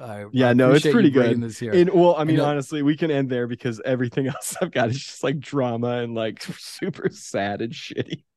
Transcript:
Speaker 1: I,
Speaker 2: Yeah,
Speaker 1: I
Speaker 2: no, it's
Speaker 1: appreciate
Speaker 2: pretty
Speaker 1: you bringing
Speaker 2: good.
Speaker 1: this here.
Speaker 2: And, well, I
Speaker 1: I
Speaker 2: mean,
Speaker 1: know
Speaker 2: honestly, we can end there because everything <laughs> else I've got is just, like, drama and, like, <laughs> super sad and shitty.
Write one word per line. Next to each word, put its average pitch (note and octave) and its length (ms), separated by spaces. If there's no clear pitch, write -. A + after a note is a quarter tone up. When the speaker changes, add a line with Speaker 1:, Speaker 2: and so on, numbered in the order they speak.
Speaker 1:
I, G#2 320
Speaker 2:
Yeah, B2+ 160
Speaker 1:
I A#2+ 60
Speaker 2:
no, B2+ 180
it's D3 80
Speaker 1:
appreciate D3 120
Speaker 2:
pretty C3+ 180
Speaker 1:
you C3 40
bringing A#2+ 260
Speaker 2:
good. A#2 100
Speaker 1:
this G#2 100
here. A#2 120
Speaker 2:
And, F3+ 180
well, F3 260
I D#3 60
Speaker 1:
I - 20
Speaker 2:
mean, D#3 140
Speaker 1:
know C#3+ 80
Speaker 2:
honestly, D3 360
we D3 140
can D#3 160
end C#3 180
there A#2+ 160
because A#2+ 380
everything B2+ 420
<laughs> B2+ 80
else - 260
I've F3+ 120
got A#2+ 180
is C3 80
just, - 240
like, C#3+ 160
drama B2 640
and, A#2 140
like, A2 260
<laughs> - 160
super - 520
sad G2+ 520
and A#2 100
shitty. - 520